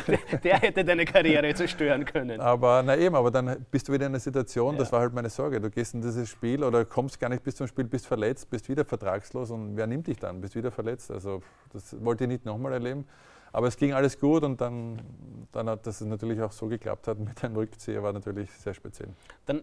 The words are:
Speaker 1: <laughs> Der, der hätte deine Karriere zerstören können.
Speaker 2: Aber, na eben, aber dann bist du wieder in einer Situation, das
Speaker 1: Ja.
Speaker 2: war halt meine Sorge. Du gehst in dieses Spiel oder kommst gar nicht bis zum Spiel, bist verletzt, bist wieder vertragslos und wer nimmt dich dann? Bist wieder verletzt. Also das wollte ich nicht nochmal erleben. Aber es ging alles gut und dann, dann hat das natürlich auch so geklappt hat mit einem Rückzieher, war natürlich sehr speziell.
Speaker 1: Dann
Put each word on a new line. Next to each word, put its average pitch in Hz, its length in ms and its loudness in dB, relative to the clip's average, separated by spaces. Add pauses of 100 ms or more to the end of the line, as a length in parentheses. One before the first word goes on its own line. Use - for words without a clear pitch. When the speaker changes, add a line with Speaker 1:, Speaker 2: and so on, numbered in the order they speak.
Speaker 1:
<laughs> - 80 -4
Der, - 300 0
der 180 220 6
hätte 196 220 2
deine 170 220 4
Karriere 156 480 6
zerstören 147 540 0
können. 123 340 -4
Speaker 2:
Aber, 123 420 6
na 135 140 4
eben, 175 200 6
aber 120 140 6
dann 127 400 0
bist 131 160 0
du 139 60 -2
wieder 139 140 2
in 135 60 -2
einer 127 80 -2
Situation, 120 580 0
das 120 100 0
Speaker 1:
Ja. - 40 0
Speaker 2:
war 120 80 4
halt 120 120 2
meine 120 160 -4
Sorge. 131 320 -2
Du 107 80 -2
gehst 117 240 -4
in 117 80 -6
dieses 117 260 -2
Spiel 127 380 -2
oder 117 220 4
kommst - 340 -4
gar 123 80 -2
nicht 123 140 -4
bis 131 140 -6
zum 135 100 -4
Spiel, 131 180 -4
bist 117 220 -4
verletzt, 113 420 -2
bist 117 220 -8
wieder 143 160 0
vertragslos 107 640 -4
und 107 260 -8
wer 110 100 -2
nimmt 131 200 -4
dich - 100 -4
dann? 92 240 -8
Bist 95 140 -10
wieder 117 160 -4
verletzt. 117 400 -6
Also 98 320 -6 (320)
das 107 280 -14
wollte 117 220 0
ich 120 40 0
nicht 123 180 -6
nochmal 120 260 -6
erleben. 127 320 -4 (460)
Aber 117 160 2
es 120 120 0
ging 143 160 4
alles 135 260 2
gut 151 240 4
und 135 160 -2
dann, 117 400 -4 (520)
dann 113 180 -4
hat 110 160 -6
das 107 160 -8
natürlich 110 400 -4
auch 107 100 -4
so - 140 -8
geklappt 110 420 -6
hat 107 100 -4
mit 104 240 -6
einem 113 140 -4
Rückzieher, 107 460 -4
war 101 100 -2
natürlich 101 400 -8
sehr - 220 -10
speziell. - 340 -14 (380)
Speaker 1:
Dann 147 160 -2